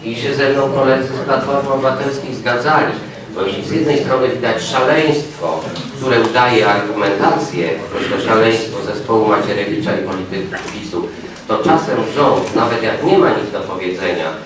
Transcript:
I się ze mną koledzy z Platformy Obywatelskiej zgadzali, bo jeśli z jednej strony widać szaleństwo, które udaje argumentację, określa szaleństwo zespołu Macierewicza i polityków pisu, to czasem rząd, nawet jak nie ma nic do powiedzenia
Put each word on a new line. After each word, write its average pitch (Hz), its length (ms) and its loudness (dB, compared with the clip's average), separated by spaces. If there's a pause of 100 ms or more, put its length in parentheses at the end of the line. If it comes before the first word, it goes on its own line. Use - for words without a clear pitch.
I 113 120 -6
się 135 180 -2
ze 135 140 2
mną 135 240 2
koledzy 131 360 2
z 131 120 -6
Platformy 139 500 0
Obywatelskiej 135 640 -2
zgadzali, 123 580 0 (420)
bo 185 80 -4
jeśli 196 220 -2
z - 60 -8
jednej 147 280 2
strony 127 300 2
widać - 340 -2
szaleństwo, 143 960 0 (360)
które 127 240 2
udaje 113 480 4
argumentację, 101 1000 0 (220)
określa 110 420 -2
szaleństwo 110 500 2
zespołu 107 460 0
Macierewicza - 680 0
i 95 60 -2
polityków 95 720 -6
pisu, - 360 -6 (400)
to - 100 2
czasem - 380 2 (200)
rząd, - 400 2
nawet - 260 0
jak - 220 -2
nie 196 140 6
ma 175 120 6
nic - 220 -2
do 90 80 -4
powiedzenia 90 640 -4 (220)